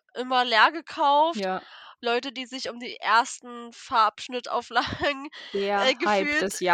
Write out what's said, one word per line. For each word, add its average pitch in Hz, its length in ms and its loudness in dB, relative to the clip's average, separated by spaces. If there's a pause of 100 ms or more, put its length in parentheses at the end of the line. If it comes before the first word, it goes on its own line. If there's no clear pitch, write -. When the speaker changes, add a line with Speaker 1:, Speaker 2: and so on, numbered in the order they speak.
(140)
Speaker 1:
immer 254 300 0
leer 240 280 6
gekauft. 294 720 2
Speaker 2:
Ja. 185 220 -4 (340)
Speaker 1:
Leute, 240 320 -2
die 254 140 -10
sich 254 240 -10
um 240 100 -10
die 220 180 -10
ersten 240 720 -2
<laughs> - 20 -20
Farbschnittauflagen, 254 1500 -2 (480)
äh, 262 180 2
Speaker 2:
Der - 0 - (100)
Hype 196 240 2
Speaker 1:
gefühlt 196 100 0
Speaker 2:
des 196 220 -4 (140)